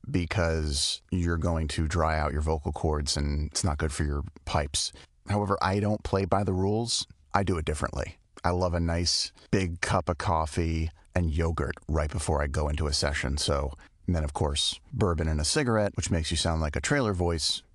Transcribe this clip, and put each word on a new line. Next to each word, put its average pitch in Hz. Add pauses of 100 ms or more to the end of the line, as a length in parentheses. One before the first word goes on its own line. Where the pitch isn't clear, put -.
(120)
because 80
you're 85
going 82
to 80
dry 78
out 73
your 76
vocal 80
cords 76
and 73
it's -
not 78
good 78
for 78
your 71 (200)
pipes. - (380)
However, 104
I 95
don't 101
play 98
by 98
the 95
rules. 104 (260)
I 98
do 90
it 78
differently. - (260)
I 87
love 90
a 85
nice 85 (180)
big 90
cup -
of 87
coffee 80 (240)
and 85
yogurt 82 (100)
right 76
before 73
I 73
go 73
into 76
a 71
session. 71
So, 71 (320)
and 87
then, 80
of 69
course, - (140)
bourbon 85
and 78
a -
cigarette, 110
which -
makes 80
you 85
sound 82
like 76
a -
trailer 127
voice. 85 (120)